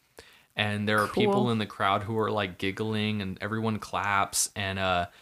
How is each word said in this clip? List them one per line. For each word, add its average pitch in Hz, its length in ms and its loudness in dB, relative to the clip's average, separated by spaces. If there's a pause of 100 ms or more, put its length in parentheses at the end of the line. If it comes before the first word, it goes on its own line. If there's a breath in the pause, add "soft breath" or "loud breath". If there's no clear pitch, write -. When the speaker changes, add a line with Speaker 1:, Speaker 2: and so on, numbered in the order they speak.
(560 loud breath)
Speaker 1:
And 104 340 0
there 107 140 4
are 101 40 0
people 196 260 2 (100)
Speaker 2:
Cool. 120 80 2
Speaker 1:
in 113 80 2
the 104 80 -2
crowd 101 360 2
who 110 140 -2
are, 107 140 0
like, 101 260 -2
giggling, 107 640 -2
and 95 200 -6
everyone 110 360 -2
claps. 98 800 0
And, 98 240 -2
uh, 90 280 2 (140 soft breath)